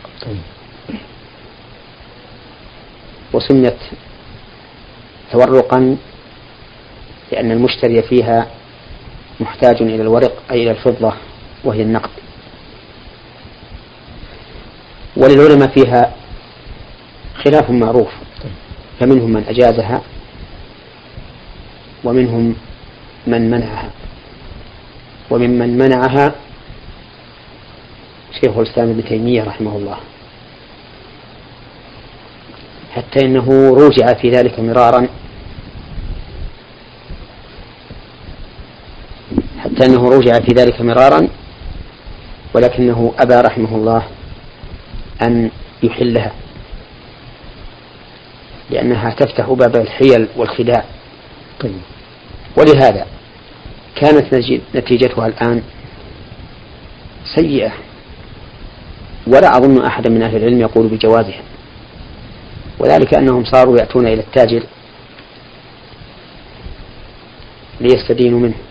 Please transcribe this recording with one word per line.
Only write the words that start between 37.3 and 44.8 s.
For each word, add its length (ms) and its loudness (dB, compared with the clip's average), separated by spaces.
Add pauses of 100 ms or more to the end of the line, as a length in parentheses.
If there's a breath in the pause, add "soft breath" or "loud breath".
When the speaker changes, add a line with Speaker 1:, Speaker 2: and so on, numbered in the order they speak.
Speaker 2:
حتى 260 -2
إنه 240 4
روجع 240 6
في 220 2
ذلك 260 2
مرارا، 460 4 (1300)
ولكنه 640 0
أبى 160 4
رحمه 400 0
الله 320 -2 (1120)